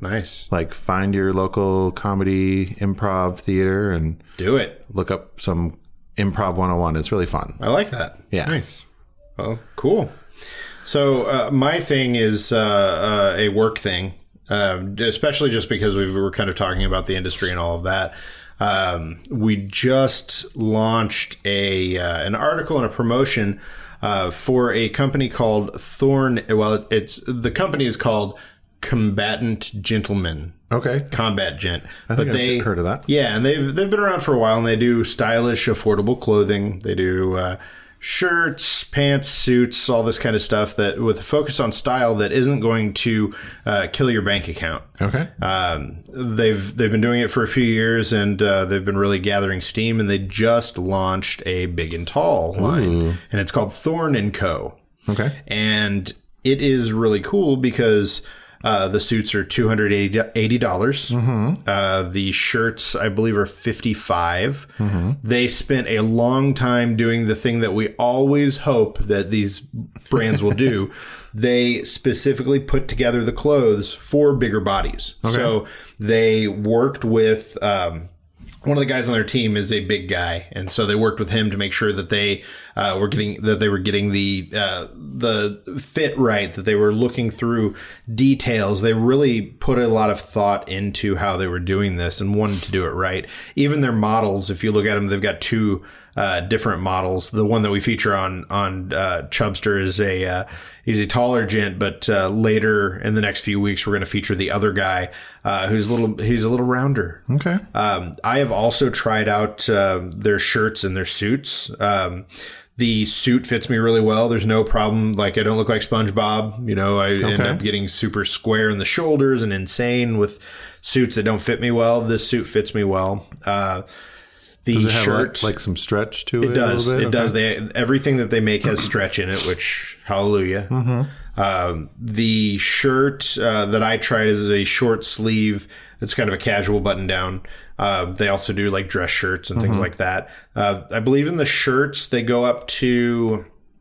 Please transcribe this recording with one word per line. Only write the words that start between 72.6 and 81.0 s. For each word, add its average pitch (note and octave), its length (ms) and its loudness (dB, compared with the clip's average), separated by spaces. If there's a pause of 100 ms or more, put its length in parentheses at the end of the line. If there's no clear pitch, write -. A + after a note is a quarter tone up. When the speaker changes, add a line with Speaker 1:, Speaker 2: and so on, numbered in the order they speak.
Speaker 1:
together A#2+ 360 0
the A2 80 0
clothes A#2 640 2
for D3 400 2
bigger A2+ 260 0
bodies. - 640 -2
Speaker 2:
Okay. A2+ 120 0
Speaker 1:
So A2+ 320 0 (320)
they A2 480 4
worked A2+ 580 2
with, A2 560 2
um, F2+ 480 -2 (540)
one C#3+ 120 2
of C#3+ 60 2
the C3 60 2
guys B2 200 -2
on B2 60 0
their A2 100 2
team A2 320 0
is G#2 160 -2
a G2+ 140 0
big F2+ 240 -2
guy, E2+ 440 -4
and F#2 180 -6
so A2 160 0
they G#2 80 0
worked G#2+ 240 2